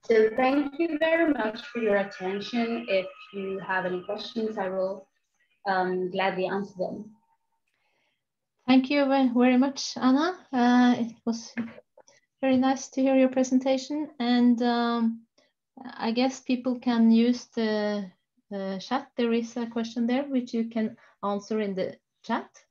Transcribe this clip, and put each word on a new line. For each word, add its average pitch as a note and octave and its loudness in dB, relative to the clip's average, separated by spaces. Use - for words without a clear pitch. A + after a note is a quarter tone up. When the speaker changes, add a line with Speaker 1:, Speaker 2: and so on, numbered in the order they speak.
Speaker 1:
So A3 6
thank C#4 0
you E4 -2
very D#4+ 2
much A3+ -4
for A#3 -10
your G#3 2
attention. G3+ -4
If F#3+ 0
you F#3+ -6
have F#3 -4
any F3+ -4
questions, G#3+ -6
I F#3+ -4
will, F#3+ -4
um, F#3 0
gladly F#3 0
answer G3 -6
them. - -8
Speaker 2:
Thank C4 6
you C#4+ 2
ve-, C4+ 2
very B3 4
much, C#4 0
Anna. D4 2
Uh, B3 4
it A#3 -6
was A3+ -6
very C4 2
nice C4 0
to C4+ -2
hear C4+ 4
your C4 6
presentation. C4 0
And, A#3+ 4
um, A#3 0
I A3+ -4
guess B3+ 0
people B3 -2
can A3+ 4
use A#3 4
the, G#3 -2
the F#3+ -6
chat. C4+ -4
There A#3 0
is A#3 -4
a A#3 -6
question A#3 -4
there B3 0
which C4 -4
you A3+ -2
can A3 -6
answer G3+ -4
in G3 -4
the - -6
chat. C4 -6